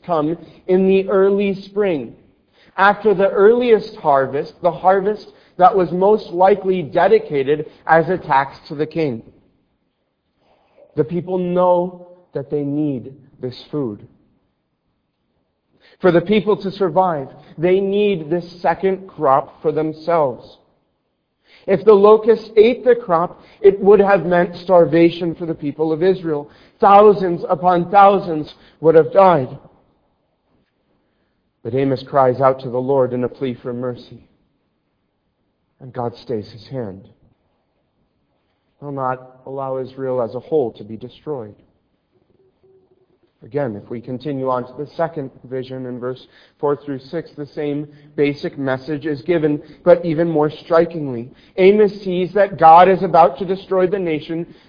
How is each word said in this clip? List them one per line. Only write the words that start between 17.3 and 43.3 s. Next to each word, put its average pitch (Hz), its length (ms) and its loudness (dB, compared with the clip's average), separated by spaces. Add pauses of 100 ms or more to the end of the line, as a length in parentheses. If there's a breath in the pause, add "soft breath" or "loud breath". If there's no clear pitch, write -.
they 180 220 0
need 196 500 -2
this 175 200 -6 (120)
second 190 440 -4
crop 147 540 -2
for 160 120 -2
themselves. 156 840 -4 (1120 soft breath)
If 190 180 -2
the 220 80 6
locusts 214 640 4
ate 233 280 4
the 240 120 4
crop, 175 460 -4 (180 soft breath)
it 196 200 4
would 202 200 6
have 196 240 2
meant 175 320 0
starvation 170 800 2
for 175 100 -12
the 165 100 -8
people 156 380 -6
of 160 100 -4
Israel. 165 480 -4 (280 soft breath)
Thousands 196 680 4
upon 175 440 0
thousands 185 640 2 (260 soft breath)
would 156 140 4
have 160 180 4
died. 170 460 2 (2000)
But 117 120 -10
Amos 135 280 -2
cries 127 380 0
out 131 200 0
to 135 100 -10
the 120 100 -4
Lord 131 320 -2
in 123 100 -6
a 120 60 -4
plea 131 240 -8
for 123 220 -12
mercy. 120 520 -12 (1500)
And 131 140 -20
God 120 240 -8
stays 110 340 -10
his - 180 -20
hand. 104 420 -12 (1700)
He'll 143 120 -14
not 127 520 -8
allow 135 320 -10
Israel 131 460 -6
as 110 120 -8
a 123 60 -10
whole 127 320 -4
to - 120 -20
be 110 120 -16
destroyed. 120 580 -14 (1900)